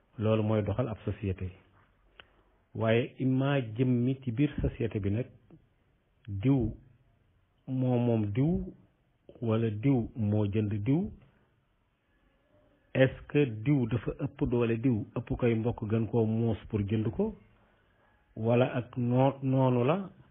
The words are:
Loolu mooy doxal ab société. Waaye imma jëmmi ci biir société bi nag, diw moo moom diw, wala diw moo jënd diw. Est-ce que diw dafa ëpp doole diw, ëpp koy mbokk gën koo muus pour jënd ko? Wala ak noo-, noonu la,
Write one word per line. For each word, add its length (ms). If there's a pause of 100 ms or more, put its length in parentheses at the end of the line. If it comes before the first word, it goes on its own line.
(200)
Loolu 240
mooy 200
doxal 260
ab 160
société. 460 (1200)
Waaye 460
imma 420
jëmmi 640
ci 80
biir 180 (120)
société 380
bi 120
nag, 160 (1000)
diw 460 (920)
moo 320
moom 340
diw, 400 (680)
wala 280
diw 460
moo 320
jënd 260 (100)
diw. 280 (1800)
Est-ce 340
que 160 (180)
diw 240
dafa 240 (140)
ëpp 240
doole 320
diw, 220 (160)
ëpp 180
koy 180
mbokk 360
gën 180
koo 160
muus 320 (120)
pour 120
jënd 320
ko? 220 (1000)
Wala 300 (140)
ak 180
noo-, 460
noonu 420
la, 120 (340)